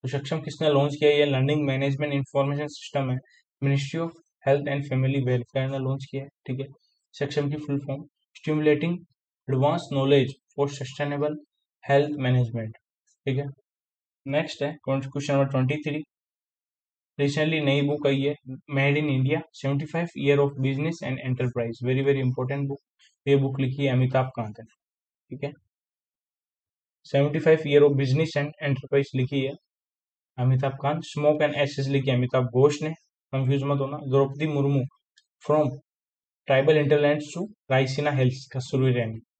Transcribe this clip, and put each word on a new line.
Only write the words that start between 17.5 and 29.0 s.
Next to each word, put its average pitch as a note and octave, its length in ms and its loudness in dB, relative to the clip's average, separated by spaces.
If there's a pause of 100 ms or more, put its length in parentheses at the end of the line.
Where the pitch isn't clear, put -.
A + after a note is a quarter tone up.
नई C#3 220 4
बुक C#3+ 200 0
आई C3+ 140 2
है C#3+ 120 0 (440)
Made C#3 240 2
in D3+ 100 -2
India, C3+ 300 0 (180)
सेवेंटी C#3 260 -2
फ़ाइव E3+ 220 -4 (160)
Year C#3 220 4
of C#3 200 -4
Business D3 340 -2 (100)
and C3 180 -6
Enterprise, B2 520 -4 (100)
very, C3 180 0
very C3+ 180 2
important C3 460 -2
book। C#3 100 -10 (460)
ये C#3 160 6
बुक C3+ 180 -4
लिखी C3+ 220 -2
है C3 100 2
अमिताभ B2+ 420 0
कांत A2 240 -10
ने, A2+ 60 -18 (640)
ठीक C#3 140 -10
है। C#3+ 80 -6 (1600)
सेवेंटी C#3+ 280 2
फ़ाइव D#3+ 320 4
Year C#3+ 160 8
of C#3 140 4
Business C#3+ 400 0
and D3+ 100 -6 (180)
Enterprise C3+ 460 -2